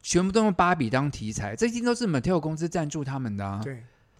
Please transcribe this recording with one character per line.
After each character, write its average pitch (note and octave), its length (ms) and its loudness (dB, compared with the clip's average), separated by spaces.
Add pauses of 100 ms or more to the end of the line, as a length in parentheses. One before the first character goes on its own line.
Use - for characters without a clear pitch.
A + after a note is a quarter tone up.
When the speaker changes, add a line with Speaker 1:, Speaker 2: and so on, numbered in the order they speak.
Speaker 1:
全 - 200 2
部 F#3 120 2
都 A3+ 80 6
用 G#3+ 120 4
芭 F3 220 4
比 B2+ 140 0
当 C3+ 200 2
题 G#2+ 220 -6
材， G#2 240 -6
这 A3+ 120 2
一 A#3 40 -2
定 A#3 140 -4
都 A#3+ 100 2
是 A#3+ 100 -2
Mattel E3 360 2
公 D#3 160 -4
司 E3 100 -2
赞 D#3 220 -2
助 D3 160 -6
他 C3+ 140 -6
们 A2 180 -4
的 G2 100 -4
啊。 G2 160 -4
Speaker 2:
对。 B2 220 -10 (340)